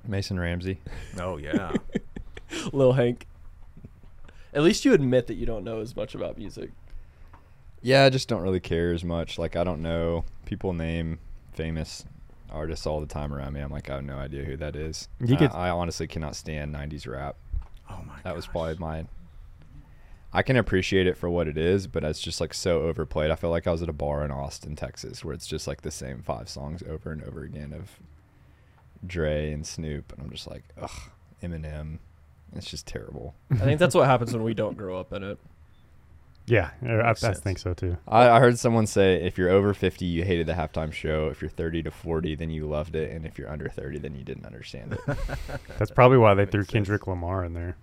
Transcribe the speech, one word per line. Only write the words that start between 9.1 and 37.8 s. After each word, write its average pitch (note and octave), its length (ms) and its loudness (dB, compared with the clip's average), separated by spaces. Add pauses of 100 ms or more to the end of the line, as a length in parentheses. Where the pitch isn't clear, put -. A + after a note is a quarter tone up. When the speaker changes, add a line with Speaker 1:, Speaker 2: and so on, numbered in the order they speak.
Speaker 1:
Like, E2 180 -2
I E2+ 80 2
don't E2 160 0
know. E2 460 0 (180)
People F#2+ 300 -4
name E2 460 -2 (340)
famous D#2+ 500 -6 (460)
artists D2+ 360 -6
all D2+ 140 -2
the D2+ 60 -6
time D2 260 -6
around C#2+ 220 -6
me. C#2+ 60 -6
I'm C#2 120 -8
like, C#2+ 160 -10
"I C#2 60 -6
have C2+ 100 -8
no C#2 140 -8
idea C#2 260 -8
who C2+ 140 -8
that D2 180 -8
is." D#2 320 -8 (160)
Speaker 4:
You A2+ 120 4
Speaker 1:
I, - 20 -4
Speaker 4:
could C3+ 140 4
Speaker 1:
I F2+ 180 -2
honestly E2+ 360 -4
cannot D2+ 300 -8
stand D2+ 340 -8
nineties D2 360 -10
rap. C2+ 300 -10 (520)
Speaker 2:
Oh, F2+ 180 -12
my - 180 -14
Speaker 1:
That E2+ 120 -6
was E2+ 80 -8
Speaker 2:
gosh. - 80 -14
Speaker 1:
probably D#2+ 240 -2
my, D#2+ 300 -6 (1300)
I F#2+ 80 4
can C3 140 4
appreciate F#2+ 500 4
it F2+ 100 4
for F2 140 -2
what E2+ 180 2
it D2 80 -4
is, F2+ 300 4
but D2+ 180 -4
it's D#2 160 -2
just, - 180 -6
like, E2 140 -4
so E2+ 300 0
overplayed. D#2 480 0
I D#2+ 60 2
feel E2+ 140 -2
like E2+ 160 0
I F2+ 60 2
was E2+ 100 0
at E2 60 -4
a D#2+ 60 -6
bar D2 280 -2
in D2 80 -2
Austin, C#2 460 -8
Texas, - 480 -12
where D2 100 -6
it's - 120 -12
just, D#2 200 -6
like, C#2 140 -8
the D2+ 100 -8
same C2 320 -10
five A#1 280 -8
songs D2+ 380 -10
over D#2 220 -8
and D#2 140 -10
over C#2+ 180 -12
again D2 300 -12
of E2 260 -14 (1080)
Dre D#2 460 0
and D2+ 140 -6
Snoop, D#2 460 -8
and C2+ 100 -14
I'm - 80 -12
just - 180 -12
like, - 160 -14 (160)
"Ugh, - 100 -10 (520)
Eminem." D#2 560 -8 (560)
It's F2 160 -12
just - 160 -12
terrible. - 480 -10 (160)
Speaker 3:
I C3+ 60 4
think C#3+ 220 4
that's C#3 160 6
what F3 120 8
happens B2 280 4
when A2+ 80 -2
we A2+ 100 0
don't G2+ 240 -2
grow F#2 240 -6
up F#2+ 140 -10
in G2 80 -6
it. G2 160 -8 (1080)
Speaker 4:
Yeah, G#2 240 4 (120)
I, B2+ 40 -6
I, A2+ 140 2
I A#2 80 4
Speaker 2:
Makes A2+ 120 2
sense. G#2+ 200 0
Speaker 4:
think F#2 180 -2
so, F2+ 140 -4
too. F2 240 -2 (120)